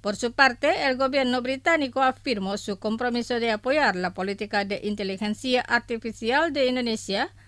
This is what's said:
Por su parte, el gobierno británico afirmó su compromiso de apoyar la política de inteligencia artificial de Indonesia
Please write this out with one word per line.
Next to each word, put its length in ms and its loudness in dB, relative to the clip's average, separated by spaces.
Por 140 -2
su 180 -2
parte, 540 4
el 100 2
gobierno 460 2
británico 580 0
afirmó 560 0
su 220 -6
compromiso 600 -2
de 120 0
apoyar 460 2
la 180 -4
política 500 -2
de 180 -6
inteligencia 800 -2
artificial 920 -2
de 120 2
Indonesia 680 -2